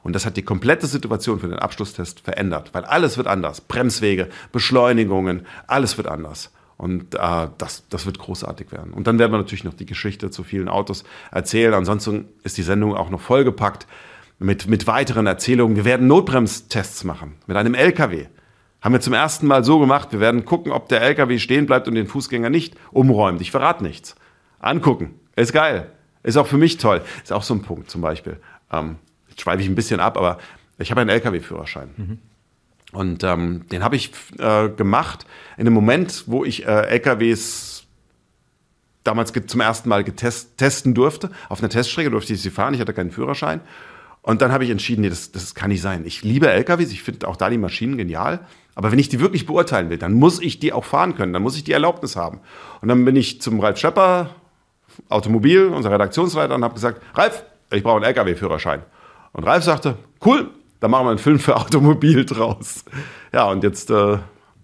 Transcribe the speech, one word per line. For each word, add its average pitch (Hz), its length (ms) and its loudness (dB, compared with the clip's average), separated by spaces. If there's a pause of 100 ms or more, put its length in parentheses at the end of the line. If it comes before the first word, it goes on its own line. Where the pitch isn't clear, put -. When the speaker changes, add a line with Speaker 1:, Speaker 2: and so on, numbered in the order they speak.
Speaker 1:
Und 87 100 -4
das 101 140 -4
hat 101 100 -6
die 98 60 -4
komplette 127 420 0
Situation 113 540 -4
für 87 80 -6
den 85 100 -8
Abschlusstest - 600 -8
verändert. 85 540 -6
Weil 90 120 -8
alles 151 320 0
wird 123 80 -2
anders. 87 360 -2
Bremswege, 104 680 -2 (220)
Beschleunigungen, 104 960 2 (180)
alles 127 320 -2
wird 101 100 -6
anders. 78 440 -12 (260)
Und, 90 380 -6
äh, 85 320 -2 (100)
das, - 320 -12
das 73 160 -10
wird 95 140 -8
großartig - 520 -14
werden. 82 220 -14
Und 101 140 -6
dann 113 100 4
werden 113 140 4
wir 110 80 2
natürlich 95 240 -6
noch 87 100 -8
die - 140 -16
Geschichte 98 420 -8
zu 92 140 -12
vielen 92 240 -6
Autos 95 360 -4 (280)
erzählen. 110 420 2
Ansonsten 104 520 -2 (180)
ist - 160 -8
die - 20 -2
Sendung 101 340 0
auch 92 140 -4
noch 90 120 -8
vollgepackt 123 640 0 (500)
mit, 95 300 -2
mit 110 180 2
weiteren 113 400 0
Erzählungen. 113 500 2
Wir 104 100 0
werden 123 200 4
Notbremstests 131 1000 2
machen 76 280 -10 (140)
mit 95 100 -2
einem 113 160 2
L 143 180 6
K 156 200 0
W. 76 160 -8 (540)
Haben 113 120 2
wir 123 80 4
zum 123 120 -2
ersten 147 340 0
Mal 135 160 4
so 151 160 6
gemacht. 139 320 2
Wir 107 80 -4
werden 113 260 2
gucken, 170 260 -2
ob 123 180 -4
der 113 120 2
L 135 140 2
K 135 120 2
W 123 120 0
stehen 139 260 0
bleibt 131 220 2
und 117 80 -2
den 110 100 0
Fußgänger 123 460 -4
nicht 165 240 -2 (160)
umräumt. 104 500 4
Ich 87 80 -8
verrate 139 340 0
nichts. - 300 -10 (460)
Angucken. 123 560 0 (200)
Ist 120 180 2
geil. 147 380 0 (320)
Ist 117 120 0
auch 143 120 4
für 139 100 2
mich 160 200 4
toll. 101 240 2 (220)
Ist - 80 -12
auch 104 120 -2
so 123 100 -4
ein 101 80 -2
Punkt 80 280 -12
zum 87 120 -8
Beispiel. 78 360 -6 (340)
Ähm, 80 260 -6 (320)
jetzt - 120 -20
schweife 92 200 -2
ich 98 80 -2
ein 92 60 -2
bisschen 104 260 -2
ab, 98 160 0
aber 90 220 0 (380)
ich 95 140 -8
habe 127 80 0
einen 113 100 2
L-K-W-Führerschein. 85 840 -4
Speaker 2:
Mhm. 107 240 -10 (800)
Speaker 1:
Und, 92 260 -4
ähm, 87 480 -2
den 92 120 -4
habe 127 120 0
ich, - 160 -6 (280)
äh, 107 300 2
gemacht 107 580 -2 (280)
in 113 120 0
einem 117 80 6
Moment, 120 500 2
wo 123 180 -2
ich, - 220 -6
äh, 107 220 2
L 123 120 2
K 120 200 2
Ws - 640 -2 (1160)
damals 110 300 -2
ge-, 117 120 -4
zum 120 160 -2
ersten 110 260 0
Mal 104 160 2
getest-, - 540 -6
testen 131 380 2
durfte. 147 340 2 (180)
Auf 92 120 -8
einer 110 100 -2
Teststrecke 123 400 -2
durfte 107 240 -2
ich 98 80 -4
sie 98 80 -6
fahren, 113 240 -2
ich 123 80 -2
hatte 104 120 -6
keinen 87 180 -6
Führerschein. 151 500 -6 (640)
Und 110 180 0
dann 123 100 4
habe 131 120 2
ich 120 80 0
entschieden, 107 300 -2
nee, 101 80 2
das, 85 220 -8
das 90 220 -12
kann 98 160 -6
nicht 92 140 -2
sein. 90 220 -4
Ich - 180 -12
liebe 131 260 2
L 101 140 4
K 175 160 0
Ws, 147 120 -2
ich 95 120 -12
finde - 240 -8
auch 90 100 -8
da 98 140 0
die 120 80 0
Maschinen 113 380 -4
genial. 101 420 -4 (340)
Aber 104 180 -2
wenn 127 80 4
ich 139 100 2
die 120 100 -2
wirklich 165 260 0
beurteilen 127 460 0
will, 85 80 -6
dann 90 140 -2
muss 160 280 6
ich 156 180 -4
die 147 140 -2
auch 123 100 -4
fahren 165 300 0
können, 92 200 -4
dann 92 100 -2
muss 131 120 -2
ich 151 80 -10
die 151 100 -2
Erlaubnis 165 420 0
haben. 85 240 -6 (420)
Und 104 80 -4
dann 123 160 6
bin 131 100 6
ich - 260 0
zum 110 180 -2
Ralf 101 180 2
Schepper, 180 540 2 (800)
Automobil, 113 580 4
unser 139 240 -2
Redaktionsleiter, 135 640 0
und 123 80 -2
habe 113 100 -2
gesagt, 113 280 -4 (120)
„Ralf, - 300 0 (280)
ich 101 120 0
brauche 113 140 4
einen 104 80 0
L-K-W-Führerschein.“ 87 760 -2 (520)
Und - 100 -10
Ralf 151 200 2
sagte, 147 340 0 (260)
„Cool, 254 260 4 (300)
dann 113 120 0
machen 131 140 4
wir 120 40 2
einen 110 100 0
Film 147 200 4
für 131 160 2
<laughs> 110 60 2
Automobil 147 640 4
draus.“ 110 600 -4 (480)
Ja, 120 160 4
und 95 140 0
jetzt, 101 260 -2
äh, 104 280 4 (460)